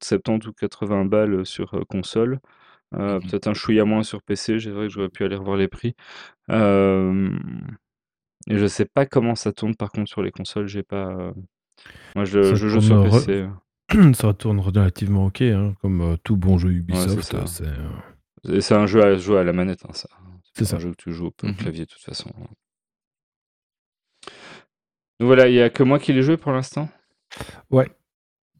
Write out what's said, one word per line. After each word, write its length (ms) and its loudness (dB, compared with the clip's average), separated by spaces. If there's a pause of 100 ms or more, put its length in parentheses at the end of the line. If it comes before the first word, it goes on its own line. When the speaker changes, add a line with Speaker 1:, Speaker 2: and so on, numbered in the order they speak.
Speaker 1:
septante 460 -2
ou 60 -14
quatre-vingts 540 -4
balles 400 0
sur, 280 -10
euh, 140 -4
console. 500 -4 (560)
Euh, 240 -4
Speaker 2:
Mhm. 80 -8
Speaker 1:
peut-être 220 -6
un 60 -2
chouïa 320 2
moins 160 0
sur 200 -10
P 140 -6
C, 220 -4
j'ai 120 -10
vrai 180 -8
que 40 -10
j'aurais 160 -6
pu 160 -8
aller 120 -4
revoir 200 -4
les 120 0
prix. 260 -8 (560)
Euh, 800 2 (1160)
et 120 -2
je 80 2
sais 180 -2
pas 220 0
comment 280 0
ça 180 -6
tourne, 220 -6
par 160 -8
contre, 200 -6
sur 120 -6
les 80 -4
consoles, 380 -8
j'ai 140 -8
pas, 260 -8
euh, 240 -10 (840)
moi, 120 -2
je, 160 2
Speaker 3:
Ça 140 6
Speaker 1:
je 120 0
joue 140 4
sur 140 6
Speaker 3:
tourne 120 6
re-, 180 4
Speaker 1:
P 60 -2
C, 100 -2
ouais. 60 -6 (400)
Speaker 3:
<clears throat> 260 8
ça 200 2
tourne 260 -2
relativement 640 2
ok, 160 -2
hein, 400 0
comme, 200 0
euh, 200 0
tout 140 0
bon 220 4
jeu 100 0
Speaker 1:
Ouais, 60 2 (180)
c'est 220 0
Speaker 3:
Ubisoft, 100 -4
Speaker 1:
ça. 140 -8
Speaker 3:
euh, 80 -6
c'est, 180 -10
euh. 920 -8
Speaker 1:
Et 20 4
c'est 160 2
un 100 4
jeu 160 4
à 140 6
jouer 220 0
à 60 2
la 80 0
manette, 320 -2
hein, 80 -20
ça. 160 -18 (460)
Speaker 3:
C'est 100 -2
Speaker 1:
C'est 80 -2
pas 40 -4
un 40 -6
Speaker 3:
ça. 60 -8
Speaker 1:
jeu 60 -6
que 100 -18
tu 100 -10
joues 200 -8 (100)
au 40 -6
Speaker 2:
Mhm. 100 -6
Speaker 1:
clavier, 300 -10
de 40 -20
toute 120 -20
façon. 280 -16 (3000)
Donc 80 0
voilà, 220 8
il 60 4
y 60 6
a 100 6
que 120 0
moi 160 4
qui 140 -2
l'ai 100 4
joué 140 2
pour 160 -6
l'instant ? 360 -6 (840)
Speaker 3:
Ouais. 180 2 (720)